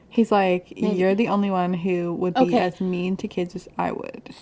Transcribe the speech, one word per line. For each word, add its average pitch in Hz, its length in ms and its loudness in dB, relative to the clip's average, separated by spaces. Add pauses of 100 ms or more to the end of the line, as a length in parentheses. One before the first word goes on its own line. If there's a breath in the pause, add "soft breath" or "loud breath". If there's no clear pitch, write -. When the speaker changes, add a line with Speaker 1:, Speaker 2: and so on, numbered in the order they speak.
Speaker 1:
He's 220 240 2
like, 185 420 2
Speaker 2:
Maybe. 196 220 0
Speaker 1:
"You're 190 180 4
the 220 140 2
only 202 220 0
one 180 240 0
who 175 400 -2
would 180 200 -2
be 262 60 4
Speaker 2:
Okay. 240 180 4
Speaker 1:
as 180 220 -2
mean 185 380 -2
to 208 100 -8
kids 175 260 -6
as 185 220 -14
I 175 160 -2
would." - 380 -12 (120)